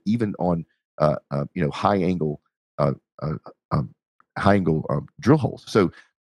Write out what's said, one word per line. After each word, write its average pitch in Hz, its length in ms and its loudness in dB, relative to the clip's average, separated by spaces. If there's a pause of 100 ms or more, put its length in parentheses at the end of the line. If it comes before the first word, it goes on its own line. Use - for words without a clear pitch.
even 110 340 0
on, 85 260 0 (320)
uh, 76 180 2 (160)
uh, 71 220 -2
you 90 100 -2
know, 71 80 0
high 101 260 0
angle, 85 440 -2 (380)
uh, 71 140 0 (280)
uh, 76 120 -4 (380)
um, 69 220 -2 (440)
high 104 180 4
angle, 82 340 0
um, 71 180 -4 (120)
drill 143 180 4
holes. - 300 -6
So 92 240 2 (420)